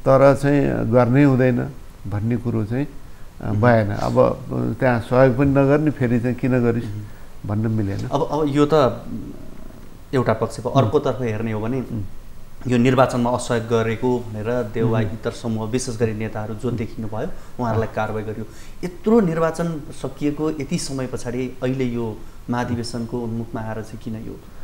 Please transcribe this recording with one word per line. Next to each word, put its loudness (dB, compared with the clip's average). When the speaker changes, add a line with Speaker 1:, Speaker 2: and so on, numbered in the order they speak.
Speaker 1:
तर 8
चाहिँ 2
गर्नै 6
हुँदैन 4
भन्ने 0
कुरो -2
चाहिँ, -2
अ, -6
Speaker 2:
मह्म। 0
Speaker 1:
भएन। 6
अब 0
त्यहाँ 4
सहयोग 6
पनि 4
नगर्ने, 4
फेरि 2
चाहिँ 0
किन 2
गरिस् 2
Speaker 2:
मह्म। -10
Speaker 1:
भन्न 0
मिलेन। -2
Speaker 2:
अब, 0
अब 0
यो 2
त 2
एउटा 2
पक्ष -2
भयो। -4
Speaker 1:
मह्म। 4
Speaker 2:
अर्कोतर्फ 0
हेर्ने -2
हो -2
भने -2
Speaker 1:
मह्म। -6
Speaker 2:
यो 4
निर्वाचनमा 4
असहयोग 0
गरेको 0
भनेर -4
देउवा 2
Speaker 1:
मह्म। 0
Speaker 2:
इतर -6
समूह, -4
विशेष -2
गरी 0
नेताहरू -6
जो -6
Speaker 1:
मह्म। -2
Speaker 2:
देखिनुभयो, -6
उहाँहरूलाई 0
कारवाही -2
गरियो। -8
यत्रो 2
निर्वाचन 0
सकिएको -2
यति -4
समय -4
पछाडि -6
अहिले 0
यो -2
महाधिवेशनको -4
उन्मुखमा -6
आएर -6
चाहिँ -12
किन -8
यो -12